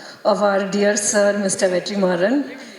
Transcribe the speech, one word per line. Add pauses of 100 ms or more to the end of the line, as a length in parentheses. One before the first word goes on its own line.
(240)
of
our
dear (160)
sir,
Mister
Vetrimaran. (220)